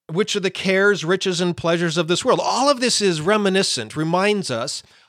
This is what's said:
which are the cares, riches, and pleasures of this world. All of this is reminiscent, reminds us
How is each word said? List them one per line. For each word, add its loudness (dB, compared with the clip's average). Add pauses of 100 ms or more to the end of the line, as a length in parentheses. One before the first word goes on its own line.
(120)
which -2
are -2
the -2
cares, 2
riches, 0
and 0
pleasures 0
of 0
this 0
world. 2
All 2
of 2
this 0
is 2
reminiscent, 0
reminds 0
us -6 (280)